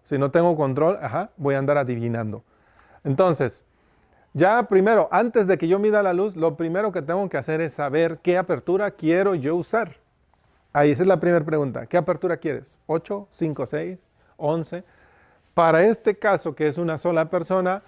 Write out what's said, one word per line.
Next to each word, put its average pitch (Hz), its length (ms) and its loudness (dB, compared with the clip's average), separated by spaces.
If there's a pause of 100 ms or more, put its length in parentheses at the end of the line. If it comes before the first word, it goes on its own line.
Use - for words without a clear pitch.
Si 147 140 -4
no 135 140 0
tengo 170 240 4
control, 151 460 0
ajá, 151 360 -6
voy 139 180 0
a 135 40 -2
andar 143 180 0
adivinando. 117 680 -4 (600)
Entonces, 143 640 0 (680)
ya 208 340 4
primero, 196 440 4
antes 220 360 2
de 185 100 2
que 165 100 -2
yo 185 100 2
mida 208 240 2
la 190 120 0
luz, 190 220 -2
lo 160 200 -2
primero 180 360 -4
que 180 100 -6
tengo 180 280 -4
que 151 80 -4
hacer 156 240 -4
es 156 120 -6
saber 151 500 -2
qué 180 140 2
apertura 185 540 -2
quiero 185 440 0
yo 151 200 -2
usar. 175 420 -4 (760)
Ahí, 147 180 4
esa 139 120 0
es 185 40 2
la 180 120 4
primera 175 240 2
pregunta. 139 420 -4
¿Qué 170 120 -2
apertura 170 400 -2
quieres? 135 500 -8
¿Ocho, 196 440 -6
cinco, 143 340 -4
seis, 170 340 -8 (360)
once? 165 480 -6 (720)
Para 165 300 6
este 220 340 0
caso, 175 340 0
que 151 140 0
es 143 100 -4
una 170 220 -4
sola 165 320 0
persona 185 560 -2